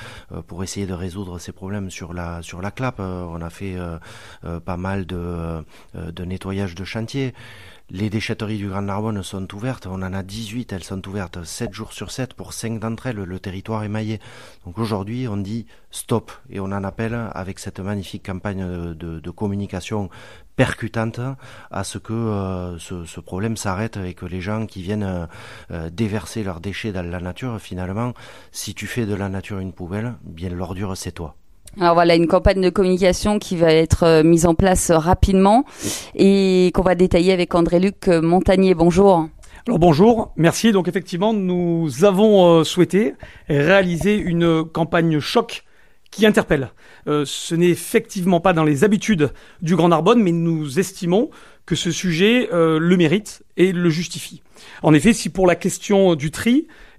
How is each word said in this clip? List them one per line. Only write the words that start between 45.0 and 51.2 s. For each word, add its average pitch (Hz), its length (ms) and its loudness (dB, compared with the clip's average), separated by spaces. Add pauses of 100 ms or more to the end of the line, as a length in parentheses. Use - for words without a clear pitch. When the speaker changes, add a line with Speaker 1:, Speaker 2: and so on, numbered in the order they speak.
Speaker 3:
choc - 420 -2 (480)
qui 208 140 0
interpelle. 208 460 2 (360)
Euh, 147 180 0
ce - 300 -6
n'est 175 140 4
effectivement 180 720 0
pas 190 100 4
dans 165 140 2
les 147 180 2
habitudes 196 480 2 (300)
du 165 160 2
Grand 165 100 4
Narbonne, 175 340 4
mais 175 120 4
nous 160 440 -2
estimons 196 520 0 (360)